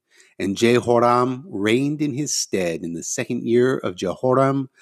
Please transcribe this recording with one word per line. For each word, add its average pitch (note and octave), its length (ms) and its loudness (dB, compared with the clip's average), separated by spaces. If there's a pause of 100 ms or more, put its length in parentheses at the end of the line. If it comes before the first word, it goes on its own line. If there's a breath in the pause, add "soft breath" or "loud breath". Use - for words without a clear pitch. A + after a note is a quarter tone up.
(380 soft breath)
And G2 200 -4
Jehoram A#2+ 880 2
reigned B2+ 540 0
in D3 120 -2
his C#3+ 220 -4
stead F2 480 -4
in E2+ 80 -8
the E2 120 -8
second B2 420 -6
year B2 320 2
of F#2+ 180 -6
Jehoram, C3 720 0 (120 soft breath)